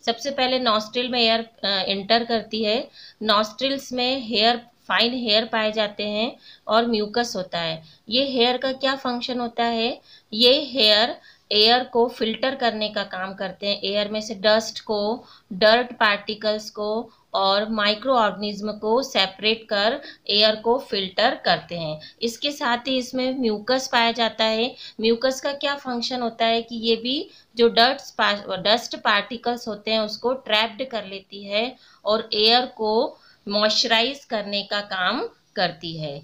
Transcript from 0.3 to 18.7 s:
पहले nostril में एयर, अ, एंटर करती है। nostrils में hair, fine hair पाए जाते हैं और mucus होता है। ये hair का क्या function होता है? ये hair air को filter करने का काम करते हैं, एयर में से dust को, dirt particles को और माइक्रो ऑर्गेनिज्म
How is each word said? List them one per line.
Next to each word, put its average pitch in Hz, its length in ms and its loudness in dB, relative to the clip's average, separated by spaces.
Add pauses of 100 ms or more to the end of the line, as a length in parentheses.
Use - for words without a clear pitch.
पहले 254 280 0
nostril 240 500 0
में 247 120 0
एयर, 226 280 2 (140)
अ, 196 40 0
एंटर 196 560 0
करती 220 400 -2
है। 220 260 0 (320)
nostrils 220 720 0
में 254 280 -2
hair, 226 360 2 (300)
fine 214 260 2
hair 226 320 0
पाए 220 260 -2
जाते 208 320 -4
हैं 208 340 -4 (300)
और 233 200 4
mucus 208 480 -2
होता 180 240 -6
है। 160 240 -4 (260)
ये 254 160 2
hair 254 320 2
का 262 140 -2
क्या 262 240 0
function 247 440 -4
होता 240 240 -4
है? 233 380 -2 (320)
ये 247 280 6
hair 240 580 2 (320)
air 226 320 4
को 247 240 2
filter 254 480 -4
करने 214 340 -2
का 208 140 -4
काम 190 300 -8
करते 190 340 -8
हैं, 202 160 -2
एयर 202 240 -2
में 214 140 -4
से 214 140 -8
dust 214 440 2
को, 214 460 -2 (280)
dirt 226 380 4
particles 214 800 -2
को 214 440 -6 (200)
और 196 360 2
माइक्रो 214 440 0
ऑर्गेनिज्म 208 580 0